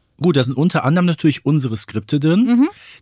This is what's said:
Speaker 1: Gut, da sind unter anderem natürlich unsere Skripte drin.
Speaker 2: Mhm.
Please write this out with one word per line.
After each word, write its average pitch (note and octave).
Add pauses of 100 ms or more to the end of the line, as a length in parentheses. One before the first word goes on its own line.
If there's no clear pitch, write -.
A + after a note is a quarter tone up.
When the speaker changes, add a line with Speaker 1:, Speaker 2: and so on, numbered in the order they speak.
(200)
Speaker 1:
Gut, E3
da C3
sind C3
unter E3
anderem F3
natürlich D#3+
unsere C3+
Skripte -
drin. E3+
Speaker 2:
Mhm. B3 (340)